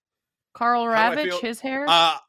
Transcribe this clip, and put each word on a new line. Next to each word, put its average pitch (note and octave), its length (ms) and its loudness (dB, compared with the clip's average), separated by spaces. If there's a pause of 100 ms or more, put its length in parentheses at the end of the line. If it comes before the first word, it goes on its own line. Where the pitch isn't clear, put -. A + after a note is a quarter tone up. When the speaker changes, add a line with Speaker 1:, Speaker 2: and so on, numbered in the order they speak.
(540)
Speaker 1:
Karl A#3+ 380 0
Speaker 2:
How A3+ 220 2
do D4 60 -4
I D4+ 40 -2
Speaker 1:
Ravitch, - 60 -2
Speaker 2:
feel? F3 120 -6
Speaker 1:
his A#3 200 -8
hair? C4+ 260 -6
Speaker 2:
Uh, E3 300 4 (120)